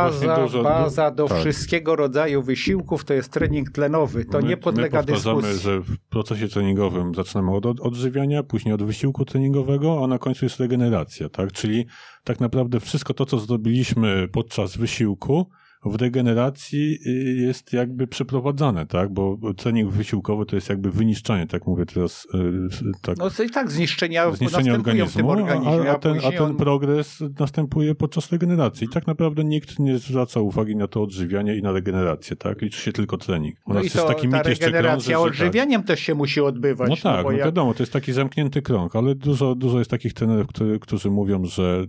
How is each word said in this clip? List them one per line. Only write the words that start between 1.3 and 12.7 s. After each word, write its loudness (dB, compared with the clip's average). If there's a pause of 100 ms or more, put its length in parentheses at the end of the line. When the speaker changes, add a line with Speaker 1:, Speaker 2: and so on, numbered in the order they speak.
Speaker 1:
wszystkiego 0
rodzaju 2
wysiłków, -2
to 0
jest -2
trening 0
tlenowy. 0
To 0
Speaker 2:
My, 2
Speaker 1:
nie 0
podlega 0
Speaker 2:
my 0
powtarzamy, 2
Speaker 1:
dyskusji. -2
Speaker 2:
że 2
w -6
procesie -4
treningowym 0
zaczynamy -2
od, 0
od -2
odżywiania, -2
później -2
od 0
wysiłku -2
treningowego, 2
a 0
na 0
końcu -2
jest -2
regeneracja, 0
tak? -4
Czyli -2 (380)
tak -2
naprawdę 0